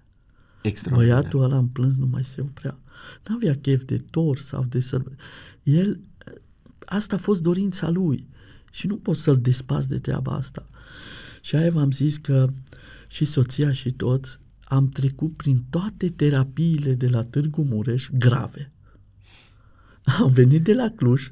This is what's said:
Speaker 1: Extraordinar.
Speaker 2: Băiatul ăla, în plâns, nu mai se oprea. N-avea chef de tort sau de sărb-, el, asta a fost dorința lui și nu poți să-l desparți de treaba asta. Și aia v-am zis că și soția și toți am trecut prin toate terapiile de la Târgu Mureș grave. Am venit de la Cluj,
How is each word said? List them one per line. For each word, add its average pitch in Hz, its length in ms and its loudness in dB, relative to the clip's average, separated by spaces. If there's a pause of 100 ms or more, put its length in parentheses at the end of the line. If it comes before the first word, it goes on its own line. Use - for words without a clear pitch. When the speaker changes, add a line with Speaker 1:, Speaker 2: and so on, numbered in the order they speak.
(640)
Speaker 1:
Extraordinar. 120 580 4
Speaker 2:
Băiatul 143 220 0
ăla, 131 160 2
în 127 80 2
plâns, 127 300 0
nu 131 100 -2
mai 127 180 -2
se - 160 -10
oprea. 139 380 -10 (500)
N-avea 220 260 0
chef 135 300 0
de 120 120 -4 (140)
tort 160 300 0
sau - 280 -6
de 123 120 -4
sărb-, 131 320 -4 (500)
el, 175 380 2 (840)
asta 208 300 -4
a - 20 -4
fost 190 240 0
dorința 175 480 0
lui 170 360 0 (440)
și - 160 -10
nu 196 100 -2
poți - 260 -4
să-l 143 180 4
desparți 131 480 -2
de 131 100 -4
treaba - 340 -4
asta. - 360 -8 (720)
Și - 160 -4
aia 165 140 2
v-am 151 200 2
zis 147 260 0
că 135 320 2 (600)
și - 160 -4
soția 147 480 0
și 131 180 -4
toți 127 480 -2 (260)
am 135 240 2
trecut 135 480 -2
prin 127 340 0
toate 185 380 -4
terapiile 147 840 0
de 123 140 0
la 120 140 2
Târgu 151 400 -2
Mureș 117 500 -2
grave. 127 560 0 (1400)
Am 135 280 2
venit 131 320 6
de 208 100 4
la 247 220 0
Cluj, 123 360 2